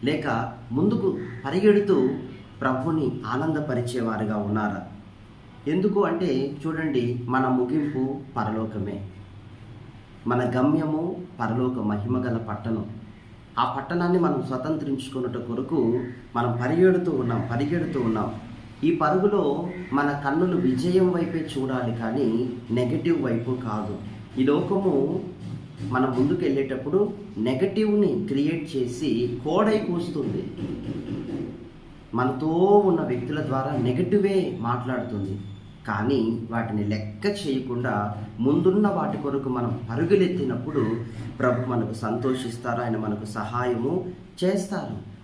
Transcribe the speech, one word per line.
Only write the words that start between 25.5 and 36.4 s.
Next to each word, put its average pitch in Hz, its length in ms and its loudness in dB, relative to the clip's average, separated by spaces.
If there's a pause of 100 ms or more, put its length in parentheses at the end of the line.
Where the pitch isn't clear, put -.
మనం 127 260 2
ముందుకెళ్ళేటప్పుడు 139 960 2 (240)
నెగటివ్ని 190 880 2
క్రియేట్ 147 480 0
చేసి 120 680 0
కోడై 208 340 4
కూస్తుంది. - 760 -2 (1600)
మనతో 127 340 0 (380)
ఉన్న 165 160 4
వ్యక్తుల 127 400 -2
ద్వారా 135 360 -2
నెగటివే 175 840 2
మాట్లాడుతుంది. 113 800 -4 (460)
కానీ 113 540 0 (100)